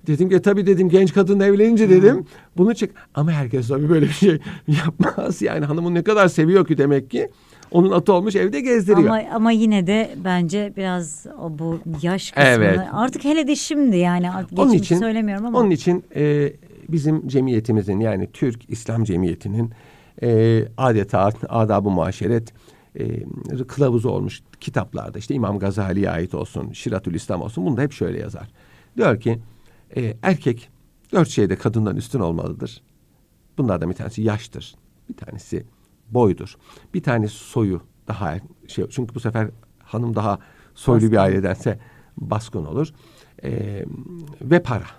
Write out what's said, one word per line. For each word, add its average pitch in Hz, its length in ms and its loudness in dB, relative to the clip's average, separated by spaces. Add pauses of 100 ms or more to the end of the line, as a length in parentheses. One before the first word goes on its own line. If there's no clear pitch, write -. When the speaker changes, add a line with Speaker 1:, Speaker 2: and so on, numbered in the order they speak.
Speaker 1:
dedim 160 220 2
ki, 180 120 4
"Tabii," 202 240 2
dedim, 185 240 4
"genç 185 240 4
kadın 196 260 4
evlenince," 208 460 4
Speaker 2:
Hı. - 40 2
Speaker 1:
dedim, 196 360 8 (320)
"bunu 208 180 4
çık." - 160 -6 (240)
Ama 151 160 0
herkes 131 360 -2
tabii 139 220 0
böyle 160 160 4
bir 139 60 0
şey 160 280 2 (140)
<laughs> - 140 -12
yapmaz. - 760 -2
Yani 156 240 -2
hanımını 170 280 -2
ne 170 100 0
kadar 208 240 4
seviyor 165 400 4
ki 156 100 2
demek 139 340 2
ki. - 180 -4 (460)
Onun 180 160 6
atı 175 220 4
olmuş, 190 220 0
evde 208 260 0
gezdiriyor. 214 480 4
Speaker 2:
Ama, 220 120 0 (120)
ama 226 180 2
yine 214 360 2
de 214 360 0
bence 185 540 -2
biraz 180 480 -6 (160)
o 156 180 -10
bu 165 200 -4 (220)
yaş 180 300 -4
kısmını 139 240 4
Speaker 1:
Evet. 101 240 4 (120)
Speaker 2:
artık, - 320 -4
hele 294 240 0
de 285 80 0
şimdi 285 420 0
yani, 175 340 0
artık 185 280 -8
Speaker 1:
Onun 247 120 6
Speaker 2:
geçmiş 190 200 2
Speaker 1:
için, 170 80 4
Speaker 2:
söylemiyorum 214 460 -2
ama. 240 140 0
Speaker 1:
onun 220 100 4
için, 175 340 0 (120)
e, 147 380 0 (360)
bizim 156 380 0
cemiyetimizin, 113 720 0
yani 104 340 -2
Türk 120 360 -4
İslam 113 340 -4
Cemiyeti'nin, 95 680 -4 (520)
e, 113 380 4 (160)
adeta 110 420 0
ad-, 101 300 0
adab-ı 104 400 0
muaşeret, 98 640 -2 (420)
e, - 280 -6 (440)
kılavuzu 127 420 0
olmuş 98 320 -6 (180)
kitaplarda, - 600 -8
işte 110 160 -8
İmam 101 240 -2
Gazali'ye 98 500 -2
ait 85 240 -4
olsun, - 380 -8
Şiratül 95 420 -8
İslam 95 280 -6
olsun, - 240 -8
bunda 131 160 -2
hep 143 120 -2
şöyle 90 260 -6
yazar. - 280 -12 (500)
Diyor 135 220 2
ki, 113 200 -2 (560)
e, 117 260 -4
erkek 147 480 -2 (420)
dört 180 180 4
şeyde 95 260 0
kadından 110 400 -2
üstün 110 240 -6
olmalıdır. 85 640 -6 (760)
Bunlardan 90 320 -2
bir 95 60 -4
tanesi - 260 -8
yaştır, - 540 -6 (340)
bir - 40 -14
tanesi - 520 -12 (440)
boydur, 110 460 0 (380)
bir 180 100 -4
tanesi 110 320 -2
soyu 95 460 -4 (260)
daha 92 240 -6
er-, 90 100 -8 (260)
şey, - 220 -6
çünkü 117 260 -8
bu - 40 -10
sefer 110 280 -4 (360)
hanım 117 320 -6
daha 104 240 0 (360)
soylu 120 220 4
Speaker 2:
Baskın. 110 140 4
Speaker 1:
bir 110 60 4
ailedense 95 600 0 (380)
baskın 107 480 -6
olur. 123 280 -6 (500)
E, 104 400 -8 (580)
ve 156 220 2
para. 104 220 -6 (120)